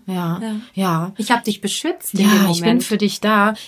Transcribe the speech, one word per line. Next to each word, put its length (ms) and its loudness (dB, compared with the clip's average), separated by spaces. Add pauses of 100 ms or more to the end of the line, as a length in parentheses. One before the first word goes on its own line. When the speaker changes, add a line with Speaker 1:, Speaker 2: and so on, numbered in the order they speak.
Speaker 1:
Ja. 340 -4
Speaker 2:
Ja. 160 -6 (160)
Speaker 1:
Ja. 460 0
Speaker 2:
Ich 120 -4
hab 140 2
dich 160 -4
beschützt 540 -6
in 60 0
Speaker 1:
Ja, 100 6
Speaker 2:
dem 220 4
Speaker 1:
ich 80 -2
bin 80 2
Speaker 2:
Moment. 160 2
Speaker 1:
für 120 -2
dich 240 -2
da, 320 2 (160)